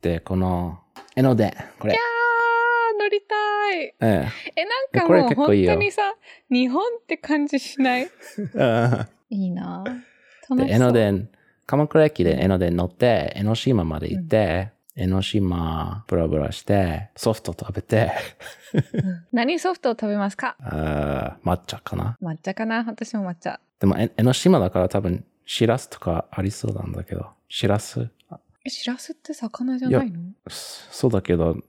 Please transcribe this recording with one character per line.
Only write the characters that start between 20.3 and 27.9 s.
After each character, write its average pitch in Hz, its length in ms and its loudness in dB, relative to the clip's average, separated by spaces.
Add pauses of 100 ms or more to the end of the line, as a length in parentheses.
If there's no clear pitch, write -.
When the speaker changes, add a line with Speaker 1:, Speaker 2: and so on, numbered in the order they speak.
Speaker 2:
す - 60 -16
か？ - 220 -8
Speaker 1:
<laughs> - 40 -18
あ 147 840 -2
ー、 87 60 0
抹 87 140 2
茶 - 160 -12
か - 160 -8
な。 110 260 -4
Speaker 2:
抹 160 140 -6
茶 - 180 -8
か 220 100 -6
な。 226 220 -2
私 220 300 -8
も 196 120 -4
抹 175 60 -8
茶。 - 240 -10 (220)
Speaker 1:
で 98 80 4
も、 90 100 2
え-、 113 180 0
江 110 60 2
ノ 123 100 6
島 175 280 4
だ 92 100 2
か - 80 0
ら 90 100 2
多 101 120 0
分、 90 240 -2 (220)
し - 200 2
ら 117 120 4
す - 120 -12
と - 80 -18
か - 320 -2
あ - 120 -8
り 101 100 -2
そ - 180 -6
う 101 40 -4
な 98 80 -8
ん 87 100 -8
だ 87 100 -8
け - 140 -10
ど。 - 100 -8 (220)
し - 180 -4
ら 104 140 2
す？ 120 280 -8 (560)